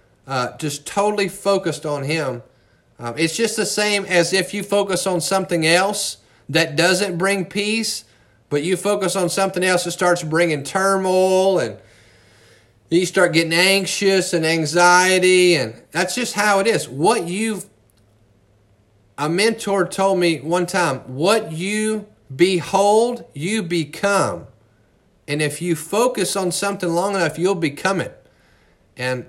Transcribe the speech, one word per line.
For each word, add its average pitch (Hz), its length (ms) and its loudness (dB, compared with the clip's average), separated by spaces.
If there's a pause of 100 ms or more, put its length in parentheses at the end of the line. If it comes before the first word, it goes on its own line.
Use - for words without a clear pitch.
(260)
uh, 123 300 -4
just - 280 -6
totally 202 440 0
focused 190 580 -2
on 147 160 -4
him, 135 400 -4 (560)
um, 120 180 -8
it's 160 200 0
just 226 200 0
the 208 100 0
same 208 400 0
as 175 260 2
if 190 220 0
you 202 100 -6
focus 196 420 0
on 180 140 0
something 180 460 0
else 180 520 2 (300)
that 147 260 0
doesn't 180 440 2
bring 190 260 0
peace, 208 600 -4 (440)
but 147 140 -2
you 180 140 0
focus 196 380 -2
on 185 140 0
something 185 340 -2
else 185 220 2
that 175 80 -4
starts 175 300 0
bringing 160 420 0
turmoil 185 960 2
and 110 180 -6 (1120)
you 175 160 4
start 180 260 2
getting 165 220 2
anxious 190 800 2
and 160 100 0
anxiety, 175 1120 4
and 113 180 -4 (180)
that's 175 220 -2
just 247 200 -4
how 202 260 2
it 196 60 -2
is. 220 240 0
What 175 360 0
you, 196 360 -4 (1500)
a 151 140 -2
mentor 202 580 0
told 190 300 0
me 165 220 0
one 165 260 -2
time, 170 400 -2
"What 160 460 0
you 214 540 -4 (280)
behold, 202 1000 2
you 196 300 -4
become." 165 840 -2 (800)
And 147 140 -4
if 156 220 -4
you 175 120 -2
focus 208 640 0
on 185 160 -2
something 196 380 -4
long 185 240 0
enough, 170 240 -2
you'll 190 160 2
become 165 440 -2
it. - 280 -10 (680)
And, 127 340 -6